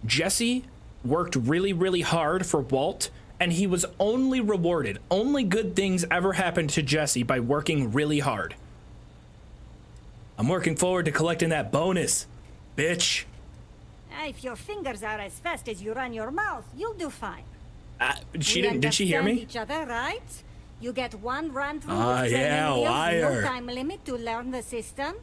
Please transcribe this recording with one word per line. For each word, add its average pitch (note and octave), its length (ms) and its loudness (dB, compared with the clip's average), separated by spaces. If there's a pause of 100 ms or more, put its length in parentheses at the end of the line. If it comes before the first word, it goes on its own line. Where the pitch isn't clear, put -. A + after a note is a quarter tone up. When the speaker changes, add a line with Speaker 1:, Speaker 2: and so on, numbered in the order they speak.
Speaker 1:
Jesse F#3+ 580 2 (400)
worked E3 320 2
really, D#3+ 360 2
really F#3 280 2
hard E3 460 2
for D#3 140 4
Walt C3+ 500 0 (280)
and F3 140 2
he F#3 160 2
was F3+ 160 4 (160)
only B3+ 400 4
rewarded, E3+ 580 2 (140)
only C#4 320 4
good G3 320 2
things F#3 340 2
ever F3+ 220 4
happened E3+ 380 2
to D#3+ 120 2
Jesse C#3 400 2
by C3 180 4
working C#3 520 2
really D3 280 4
hard. G#2+ 340 0 (1800)
I'm A2 100 4
working E3 280 4
forward F3+ 280 4
to D#3 80 2
collecting E3 380 2
that C#3+ 220 0
bonus, E3+ 540 2 (500)
bitch. E3+ 480 2 (880)
Speaker 2:
Ah, D#4 140 -8
if - 160 -12
your B3 140 -8
fingers C#4 480 -8
are G#3+ 160 -4
as G3 180 -10
fast E4 300 -6
as G3+ 140 -8
you G#3+ 100 -6
run B3 200 -6
your A3 200 -6
mouth, F4 320 -2 (120)
you'll G#4+ 180 -4
do E4+ 160 -6
fine. - 340 -10 (560)
Speaker 1:
Uh, B2+ 140 0 (260)
she G#3+ 200 2
Speaker 2:
We - 80 2
Speaker 1:
didn't, B2+ 120 0
did D3+ 140 2
she G3+ 100 2
hear D#3+ 180 2
me? G3+ 100 2
Speaker 2:
understand A#3 180 -2
each - 80 -8
other, D4 280 -4
right? C4 560 -6 (380)
You A#3+ 140 -6
get A#3+ 220 -4
one C4 360 -4
run C#4 280 -4
through - 120 -8
Speaker 1:
Ah, B2+ 300 2
Speaker 2:
with B2 100 2
Speaker 1:
yeah, D3 280 2
Speaker 2:
training D3+ 200 2
wheels, A#2 80 4
Speaker 1:
liar. D3+ 540 2
Speaker 2:
no - 60 2
time - 180 -4
limit C4 400 -6
to B3+ 100 -4
learn A#3 360 -4
the B3+ 100 -4
system. C4+ 600 -6